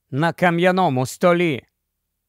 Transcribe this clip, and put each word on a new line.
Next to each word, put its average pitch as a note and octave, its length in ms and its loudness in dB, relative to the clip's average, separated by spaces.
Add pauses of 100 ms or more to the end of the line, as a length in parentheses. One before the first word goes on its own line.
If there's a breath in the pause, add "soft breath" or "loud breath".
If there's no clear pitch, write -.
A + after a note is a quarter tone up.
(120)
на D3+ 220 -2
кам'яному F3 720 0
столі». F3 580 -2 (640)